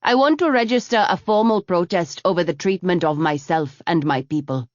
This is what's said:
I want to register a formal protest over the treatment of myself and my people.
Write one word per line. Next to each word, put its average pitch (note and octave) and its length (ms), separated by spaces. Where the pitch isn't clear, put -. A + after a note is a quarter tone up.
I A#3+ 120
want C#4+ 240
to E4 120
register A#3 580
a F#3 100
formal G#3+ 420
protest F3 640
over F3 180
the E3+ 120
treatment F3+ 500
of D3+ 140
myself D3+ 680
and E3+ 160
my C#3 200
people. C3+ 520